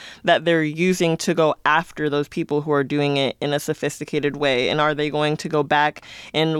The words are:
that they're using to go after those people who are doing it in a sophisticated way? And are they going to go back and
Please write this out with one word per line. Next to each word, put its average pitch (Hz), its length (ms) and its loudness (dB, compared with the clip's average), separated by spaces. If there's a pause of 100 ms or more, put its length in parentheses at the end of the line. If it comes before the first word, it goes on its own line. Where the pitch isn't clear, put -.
(240)
that 165 220 2
they're 165 180 4
using 165 540 2
to - 160 -2
go 156 220 2 (100)
after 151 440 0
those 147 200 -2
people 151 320 -2
who 151 100 -4
are 143 140 2
doing 143 320 0
it 135 240 0
in 143 100 -2
a 147 80 0
sophisticated 143 800 -4
way? 131 320 0
And 147 100 0
are 151 140 2
they 147 160 -2
going 151 280 0
to 170 120 -8
go 151 140 0
back 147 400 0 (300)
and 160 260 0